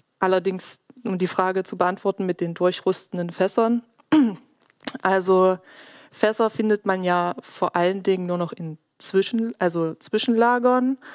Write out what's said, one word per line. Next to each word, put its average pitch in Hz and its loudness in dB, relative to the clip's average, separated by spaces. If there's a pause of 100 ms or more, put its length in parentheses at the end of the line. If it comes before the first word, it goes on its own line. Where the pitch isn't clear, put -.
(200)
allerdings, 185 -2 (260)
um 190 -2
die 180 -2
Frage 185 0
zu 185 -10
beantworten 190 -2
mit 180 -4
den 170 -4
durchrustenden 180 -2
Fässern, 226 0 (280)
<clears throat> - 0
also 185 4 (520)
Fässer 220 0
findet 214 -2
man 185 -2
ja 175 0
vor - -4
allen 180 0
Dingen 185 0
nur 175 -4
noch 170 -4
in 160 -12 (200)
Zwischen-, 226 0
also 165 0
Zwischenlagern, 247 0 (180)